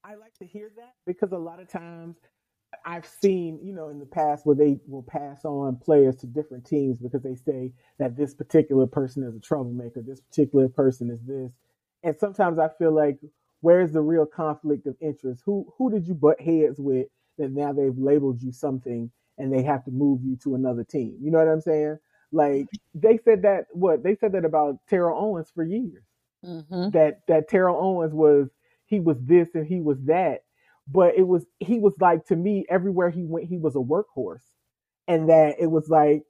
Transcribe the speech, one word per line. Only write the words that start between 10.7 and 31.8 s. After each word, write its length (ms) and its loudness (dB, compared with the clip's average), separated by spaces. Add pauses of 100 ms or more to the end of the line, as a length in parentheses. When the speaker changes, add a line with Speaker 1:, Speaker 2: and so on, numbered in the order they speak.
Speaker 1:
is 160 -12
this. 260 -10 (520)
And 140 -4
sometimes 420 -2
I 100 2
feel 220 0
like, 280 2 (420)
where's 320 4
the 80 2
real 240 2
conflict 640 -4
of 120 -8
interest? 460 -8
Who, 320 -4
who 140 -2
did 160 -4
you 80 -6
butt 260 4
heads 380 2
with 280 -2 (300)
that 140 -6
now 220 -4
they've 240 -2
labeled 440 0
you 100 -8
something 600 -8 (260)
and 160 -6
they 100 0
have 220 -4
to 60 -10
move 320 0
you 140 -4
to 180 -6
another 280 -4
team? 380 -8
You 80 -6
know 80 2
what 100 4
I'm 140 0
saying? 380 -2 (320)
Like, 360 0 (280)
they 220 4
said 260 2
that, 280 0
what? 320 0
They 120 0
said 160 -2
that 140 -2
about 340 0 (100)
Terrell 280 0
Owens 360 -6
for 100 -4
years. 400 -6 (400)
Speaker 2:
Mm-hmm. 480 -8
Speaker 1:
That, 360 2
that 220 2
Terrell 300 2
Owens 340 -2
was, 360 6 (360)
he 140 -2
was 220 0
this 320 4
and 140 -4
he 120 -4
was 260 -2
that. 380 0 (440)
But 280 4
it 120 4
was, 180 2 (140)
he 200 -2
was 200 4